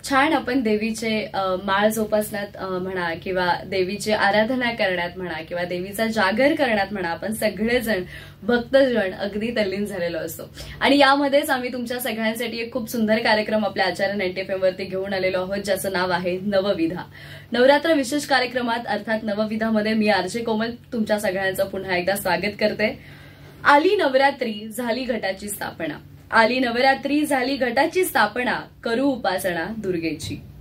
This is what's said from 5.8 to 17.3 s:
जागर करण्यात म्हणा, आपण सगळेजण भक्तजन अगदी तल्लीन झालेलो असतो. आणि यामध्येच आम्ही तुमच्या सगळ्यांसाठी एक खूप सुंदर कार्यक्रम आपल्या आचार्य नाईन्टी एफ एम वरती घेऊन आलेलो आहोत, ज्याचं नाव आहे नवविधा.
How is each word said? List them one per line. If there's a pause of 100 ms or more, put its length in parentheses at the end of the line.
जागर
करण्यात
म्हणा,
आपण
सगळेजण (400)
भक्तजन
अगदी
तल्लीन
झालेलो
असतो. (380)
आणि
यामध्येच
आम्ही
तुमच्या
सगळ्यांसाठी
एक
खूप
सुंदर
कार्यक्रम
आपल्या
आचार्य
नाईन्टी
एफ
एम
वरती
घेऊन
आलेलो
आहोत,
ज्याचं
नाव
आहे
नवविधा. (500)